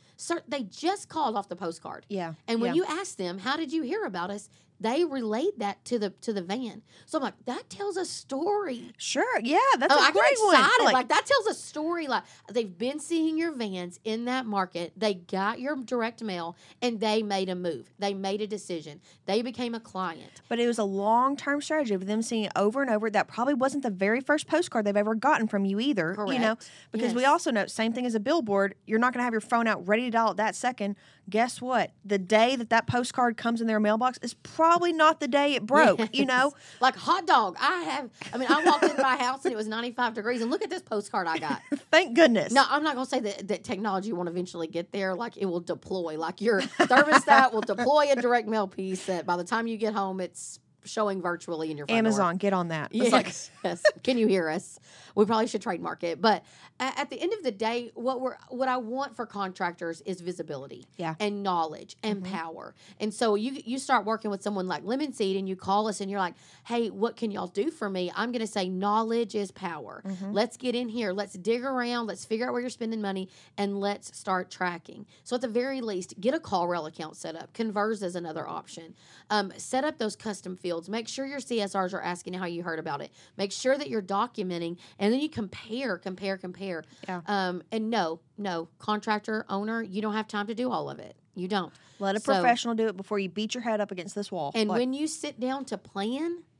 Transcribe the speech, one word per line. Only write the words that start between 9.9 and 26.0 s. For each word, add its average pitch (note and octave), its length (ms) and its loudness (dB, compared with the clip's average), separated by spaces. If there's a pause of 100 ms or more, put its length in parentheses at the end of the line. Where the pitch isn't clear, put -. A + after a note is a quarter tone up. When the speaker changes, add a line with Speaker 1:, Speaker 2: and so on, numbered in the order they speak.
Speaker 1:
Oh, - 20 6
Speaker 2:
a - 40 6
Speaker 1:
I D#4 60 8
get D#4 80 4
Speaker 2:
great B4 260 6
one. G4 160 6
Speaker 1:
excited. G4 280 8
Speaker 2:
Like A3+ 100 8
Speaker 1:
Like, B3+ 140 2
that - 160 4
tells B4 220 2
a G4+ 80 0
story. D#4+ 540 -4
Like, A3 160 0 (280)
they've G3+ 240 -2
been B3+ 220 -4
seeing D#4+ 400 0
your E4 140 0
vans F#3 520 -6
in A3 200 -4
that B3 220 -2
market. F#3 500 -2
They G#3+ 180 2
got G3 460 -4
your C#4 160 -4
direct A#3 480 -4
mail, F3 320 -6 (260)
and A#3 160 0
they G#3+ 240 2
made G3 260 0
a F#3 60 -2
move. E3+ 460 -4
They G3+ 140 0
made G3 280 -2
a G#3+ 60 -4
decision. E3+ 520 -8 (260)
They G#3 160 2
became A#3 340 -4
a A3 40 -8
client. F#3 680 -8
Speaker 2:
But A#3 100 0
it A#3+ 80 4
was A#3 140 2
a G#3+ 40 2
long-term B3 800 2
strategy D4 320 0
of F#3 120 -4
them G#3+ 140 0
seeing A3+ 240 -2
it - 120 -6
over G#3+ 260 2
and B3+ 80 0
over. G#3+ 180 2
That G3+ 200 2
probably C4 260 0
wasn't C4+ 300 0
the A#3 60 0
very G3 300 2
first D4 280 0
postcard D4+ 360 0
they've G3+ 120 2
ever G#3 180 4
gotten A#3 320 4
from G3+ 180 0
you G3 140 0
either, G3+ 360 0 (120)